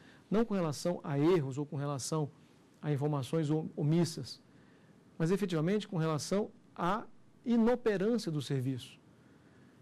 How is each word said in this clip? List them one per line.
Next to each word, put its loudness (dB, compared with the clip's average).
não 4
com -4
relação -2
a -2
erros 2
ou -4
com -8
relação -4
a -2
informações 0
om-, 0
omissas, 0
mas 2
efetivamente 0
com -6
relação 0
à -2
inoperância 2
do -2
serviço? -4